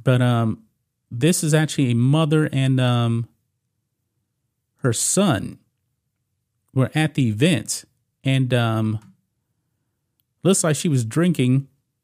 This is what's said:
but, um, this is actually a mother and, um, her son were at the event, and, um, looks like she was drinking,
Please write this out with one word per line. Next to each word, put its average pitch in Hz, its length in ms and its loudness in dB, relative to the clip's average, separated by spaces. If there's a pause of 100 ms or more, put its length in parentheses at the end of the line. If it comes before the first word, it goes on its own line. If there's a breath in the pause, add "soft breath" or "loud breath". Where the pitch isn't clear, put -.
but, 127 180 2
um, 117 420 0 (460)
this 151 340 0
is 151 100 0
actually 151 380 0
a 120 40 0
mother 151 560 2
and, 131 280 0
um, 117 480 0 (1500)
her 123 160 0
son - 680 -2 (1120)
were 131 200 0
at 151 220 -2
the 127 140 0
event, 131 560 -2 (380)
and, 131 300 0
um, 110 460 0 (1400)
looks 190 200 2
like 156 120 0
she 175 140 -4
was 131 140 2
drinking, 135 640 0 (360)